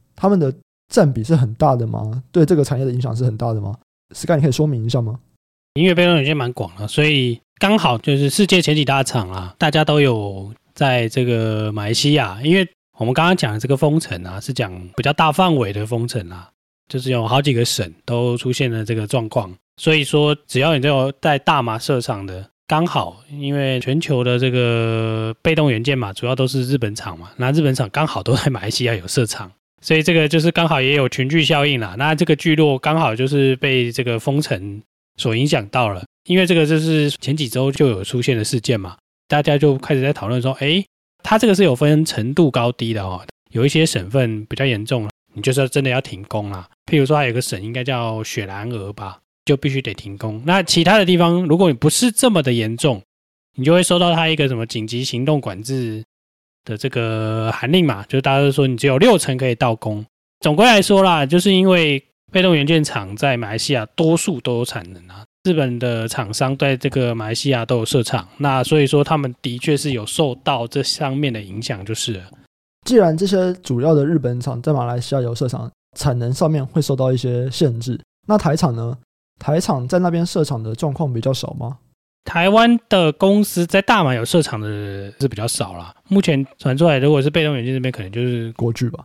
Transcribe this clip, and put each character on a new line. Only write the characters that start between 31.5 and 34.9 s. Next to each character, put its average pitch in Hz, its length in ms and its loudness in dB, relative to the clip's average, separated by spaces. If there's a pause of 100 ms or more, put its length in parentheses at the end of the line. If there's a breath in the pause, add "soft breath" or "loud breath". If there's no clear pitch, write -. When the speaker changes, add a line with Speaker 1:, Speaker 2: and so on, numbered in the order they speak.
Speaker 2:
应 135 140 0
啦。 98 180 -8
那 151 160 2
这 156 100 2
个 156 120 4
聚 156 180 2
落 151 240 4
刚 151 180 0
好 131 200 2
就 127 100 0
是 135 300 2
被 127 340 0
这 117 140 -4
个 117 160 -2
封 143 200 0
城 101 400 -6 (360)